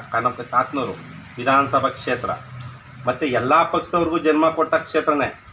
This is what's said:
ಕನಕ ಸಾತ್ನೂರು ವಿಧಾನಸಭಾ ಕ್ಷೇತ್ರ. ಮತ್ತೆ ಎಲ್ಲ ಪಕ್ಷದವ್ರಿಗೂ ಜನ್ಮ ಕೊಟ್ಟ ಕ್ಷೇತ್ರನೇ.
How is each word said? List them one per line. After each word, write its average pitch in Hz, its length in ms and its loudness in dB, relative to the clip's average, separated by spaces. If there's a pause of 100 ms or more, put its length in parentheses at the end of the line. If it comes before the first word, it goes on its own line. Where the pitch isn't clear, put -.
(120)
ಕನಕ 120 280 -2
ಸಾತ್ನೂರು 123 520 -2 (440)
ವಿಧಾನಸಭಾ 135 520 2
ಕ್ಷೇತ್ರ. 120 420 -4 (760)
ಮತ್ತೆ 131 200 -2
ಎಲ್ಲ 131 360 4
ಪಕ್ಷದವ್ರಿಗೂ 165 560 0
ಜನ್ಮ 156 320 4
ಕೊಟ್ಟ 160 240 0
ಕ್ಷೇತ್ರನೇ. 151 680 0 (100)